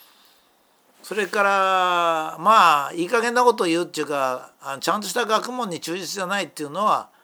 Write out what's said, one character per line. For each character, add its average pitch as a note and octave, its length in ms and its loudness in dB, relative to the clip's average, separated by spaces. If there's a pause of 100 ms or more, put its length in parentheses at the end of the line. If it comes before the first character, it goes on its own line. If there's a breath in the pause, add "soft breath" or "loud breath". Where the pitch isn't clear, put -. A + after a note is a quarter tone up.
(1040 soft breath)
そ - 120 -12
れ G#3 120 -2
か G3+ 160 0
ら、 F3+ 960 2
ま E3 500 6
あ、 D3 40 -10
い E3+ 120 -4
い F3 40 -6
加 A#3 120 2
減 A#3 140 -2
な B3 80 2
こ B3 120 6
と A3+ 100 -2
を - 20 2
言 E3 140 0
う - 40 -2
っ - 20 -6
て D#3 140 -10
い D3+ 40 -2
う - 20 -4
か、 C3+ 540 -4
あ C#3 160 -10
の、 B2+ 40 -14
ち - 80 -2
ゃ F3 80 0
ん G#3+ 40 -6
と G3+ 80 -10
し F3+ 40 -8
た A#3+ 140 -2
学 A3 240 0
問 B3 180 -6
に D#3+ 120 -8
忠 D#3+ 160 -8
実 F#3+ 100 -8
じ E3+ 140 -8
ゃ F#3 60 -4
な G3 140 -4
い F#3 40 -4
っ D3+ 60 -10
て - 120 -12
い D3 40 -8
う C#3+ 40 -12
の F3+ 140 -4
は、 D#3 240 0 (160 soft breath)